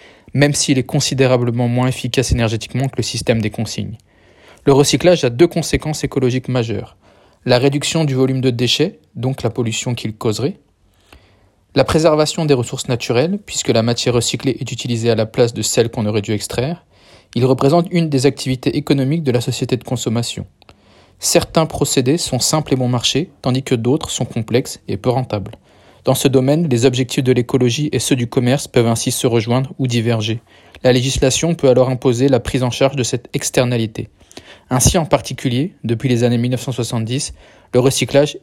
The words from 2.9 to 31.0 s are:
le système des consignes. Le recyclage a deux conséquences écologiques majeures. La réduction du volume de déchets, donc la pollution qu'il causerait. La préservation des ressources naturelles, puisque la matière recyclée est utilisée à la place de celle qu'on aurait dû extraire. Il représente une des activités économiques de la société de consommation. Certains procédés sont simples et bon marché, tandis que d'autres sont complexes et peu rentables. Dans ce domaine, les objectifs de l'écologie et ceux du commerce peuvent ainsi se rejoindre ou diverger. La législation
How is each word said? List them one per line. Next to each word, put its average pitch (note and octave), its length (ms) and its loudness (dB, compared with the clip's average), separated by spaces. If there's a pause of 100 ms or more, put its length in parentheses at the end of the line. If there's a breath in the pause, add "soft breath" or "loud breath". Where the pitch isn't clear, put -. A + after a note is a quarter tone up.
le A2+ 80 -2
système A2+ 380 -2
des G#2+ 80 -2
consignes. G#2+ 480 -8 (680 soft breath)
Le C#3+ 80 4
recyclage C#3+ 540 4
a B2 40 2
deux C3 180 4
conséquences D#3 580 -4
écologiques B2+ 420 -2
majeures. A2+ 480 -4 (500 soft breath)
La B2 120 4
réduction C#3+ 460 0
du C3+ 120 0
volume C3 260 2
de C3 80 2
déchets, A#2+ 500 0 (160)
donc B2+ 280 -4
la A2+ 60 0
pollution A#2 460 -4
qu'il A2 180 -8
causerait. A#2 440 -4 (1160 soft breath)
La C3 120 4
préservation D#3 580 2
des D3 100 2
ressources B2 360 -2
naturelles, C3 560 0
puisque - 240 -6
la A#2 120 2
matière A#2+ 340 0
recyclée A#2+ 440 -2
est B2+ 140 -8
utilisée A#2 360 -2
à A2+ 60 2
la A2 100 0
place A#2 280 2
de G#2+ 80 -6
celle A2 280 0
qu'on A2 160 -4
aurait G#2 160 -2
dû G#2+ 120 -4
extraire. B2+ 520 -4 (500 soft breath)
Il A#2+ 100 2
représente C#3 460 4
une E3+ 180 0
des C#3 160 2
activités C3+ 500 -2
économiques C#3+ 480 0
de C3 80 0
la A#2+ 80 2
société B2+ 380 -2
de - 80 -10
consommation. A#2 600 -4 (720 soft breath)
Certains - 460 0
procédés D3+ 520 0
sont B2+ 220 -4
simples D3+ 340 -2
et - 20 2
bon B2+ 140 0
marché, B2+ 420 -2 (100)
tandis C3 220 -2
que C3 120 -2
d'autres A#2+ 340 0
sont - 160 -6
complexes - 640 -4
et G2+ 80 -4
peu B2+ 120 -4
rentables. A2+ 460 -4 (480 soft breath)
Dans C3 120 2
ce C#3+ 120 2
domaine, C#3 400 2
les B2 180 2
objectifs B2+ 380 0
de B2+ 80 4
l'écologie B2 600 0
et C3 60 0
ceux C#3 180 0
du A#2+ 100 -2
commerce B2+ 400 0
peuvent A#2 200 2
ainsi A#2 240 0
se - 160 0
rejoindre A#2+ 520 0
ou B2+ 80 -2
diverger. A2+ 540 -2 (420 loud breath)
La B2+ 80 6
législation C3+ 640 2